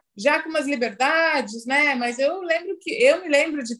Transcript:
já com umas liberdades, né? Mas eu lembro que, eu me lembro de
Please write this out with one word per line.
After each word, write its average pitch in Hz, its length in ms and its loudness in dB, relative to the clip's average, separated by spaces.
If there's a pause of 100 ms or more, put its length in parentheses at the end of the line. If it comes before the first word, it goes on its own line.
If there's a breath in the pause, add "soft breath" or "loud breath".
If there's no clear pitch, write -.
(180)
já 285 240 2
com 320 80 -14
umas 311 160 -2
liberdades, 254 1000 0
né? 285 300 2
Mas 240 240 -4
eu 320 220 0
lembro 349 380 -2
que, - 100 -10 (140)
eu 311 180 6
me 370 60 -10
lembro 294 380 0
de 233 140 -8